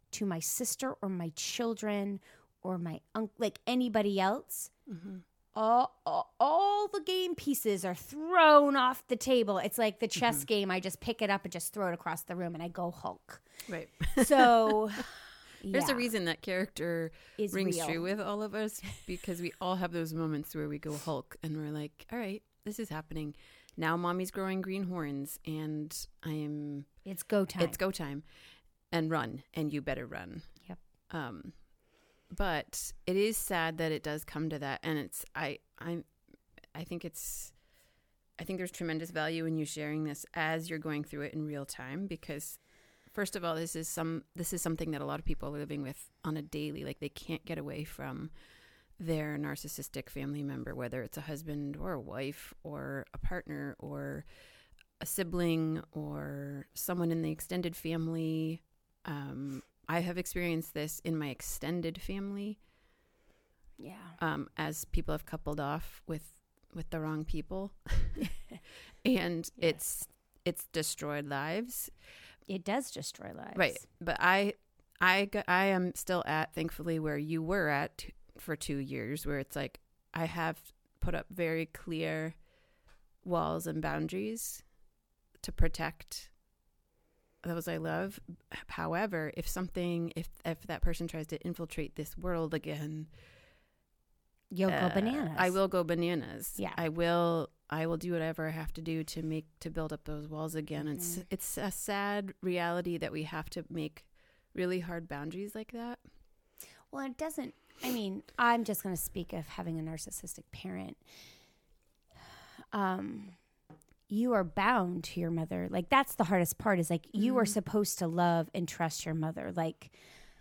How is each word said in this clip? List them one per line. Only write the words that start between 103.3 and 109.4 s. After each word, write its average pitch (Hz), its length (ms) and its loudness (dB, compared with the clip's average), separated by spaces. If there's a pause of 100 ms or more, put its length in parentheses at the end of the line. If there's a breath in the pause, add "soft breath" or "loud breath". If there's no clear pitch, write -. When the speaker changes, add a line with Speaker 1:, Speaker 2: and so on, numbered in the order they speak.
Speaker 2:
to 165 220 -6
make 156 340 -4 (480 soft breath)
really 180 280 0
hard 170 280 -6
boundaries 160 460 -6
like 220 160 -10
that. 240 260 -8 (920 loud breath)
Speaker 1:
Well, 269 140 -6
it 254 120 -8
doesn't, 311 380 -4 (280)
I 254 80 0
mean, 208 300 -2 (160)
I'm 233 260 6
just 202 200 -2
gonna 185 120 -2
speak - 380 -6
of 165 140 -4